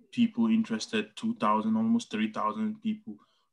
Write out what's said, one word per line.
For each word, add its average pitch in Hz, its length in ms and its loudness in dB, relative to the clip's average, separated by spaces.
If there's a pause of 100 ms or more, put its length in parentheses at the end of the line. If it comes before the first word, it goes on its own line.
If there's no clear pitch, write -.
(120)
people 117 360 2
interested, 110 680 0
two 113 180 -4
thousand, 107 420 0
almost 113 340 2
three 110 220 -2
thousand 107 500 -4
people. - 340 -6 (360)